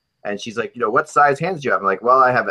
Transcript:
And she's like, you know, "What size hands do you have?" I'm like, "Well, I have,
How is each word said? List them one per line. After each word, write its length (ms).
And 160
she's 160
like, 180
you 60
know, 80
"What 180
size 320
hands 220
do 60
you 40
have?" 80
I'm 60
like, 160
"Well, 180
I 140
have, 180